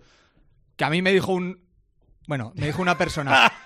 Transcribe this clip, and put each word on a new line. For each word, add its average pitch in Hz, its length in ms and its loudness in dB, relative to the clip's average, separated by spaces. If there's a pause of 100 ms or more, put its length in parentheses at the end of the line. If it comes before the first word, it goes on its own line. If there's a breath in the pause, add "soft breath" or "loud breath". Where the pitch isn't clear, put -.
(760 soft breath)
que - 80 -4
a 135 60 0
mí 175 140 0
me 190 100 2
dijo 190 200 2
un, 180 260 -4 (680)
bueno, 123 280 -6
me 147 100 -4
dijo 151 160 -2
una 180 160 0
persona, 156 540 2 (140)